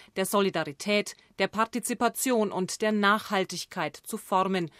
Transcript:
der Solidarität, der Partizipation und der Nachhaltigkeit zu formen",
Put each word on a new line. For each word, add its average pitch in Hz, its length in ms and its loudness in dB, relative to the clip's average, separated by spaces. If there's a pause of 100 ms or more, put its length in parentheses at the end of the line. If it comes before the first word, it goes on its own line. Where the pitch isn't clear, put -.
(160)
der 190 100 0
Solidarität, 196 880 0 (240)
der 190 80 4
Partizipation 226 1040 0
und - 320 -4
der 214 80 2
Nachhaltigkeit 190 1040 0
zu - 200 -10
formen", 190 640 0